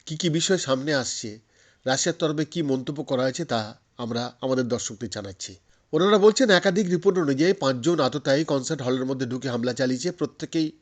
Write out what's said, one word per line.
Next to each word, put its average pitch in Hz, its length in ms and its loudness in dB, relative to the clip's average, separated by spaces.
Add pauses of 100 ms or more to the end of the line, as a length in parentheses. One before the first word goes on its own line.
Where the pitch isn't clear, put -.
কী 156 100 -10
কী 175 120 0
বিষয় 170 300 2
সামনে 139 360 -2
আসছে, 113 440 -6 (480)
রাশিয়ার 127 320 0
তরফে 151 260 -2
কী 165 180 -4
মন্তব্য 139 400 -4
করা 127 200 -2
হয়েছে, 131 220 -2
তা 113 340 -6 (200)
আমরা 120 420 -6
আমাদের 131 280 0
দর্শকদের 113 420 -6
জানাচ্ছি। 98 440 -12 (380)
ওনারা 196 260 6
বলছেন, 214 320 6
একাধিক 185 400 4
রিপোর্ট 180 280 2
অনুযায়ী 156 340 4
পাঁচজন 139 480 0
আততায়ী 139 440 2
কনসার্ট 143 380 -2
হলের 127 220 0
মধ্যে 131 220 -4
ঢুকে 123 220 -6
হামলা 120 240 -2
চালিয়েছে। 127 380 -2
প্রত্যেকেই 156 720 -4